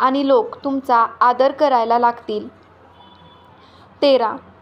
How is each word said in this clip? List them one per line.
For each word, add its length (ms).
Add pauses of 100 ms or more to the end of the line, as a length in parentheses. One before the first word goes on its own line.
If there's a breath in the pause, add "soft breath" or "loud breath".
आणि 280
लोक 360
तुमचा 420 (140)
आदर 320
करायला 460
लागतील. 500 (1500 loud breath)
तेरा, 340 (260)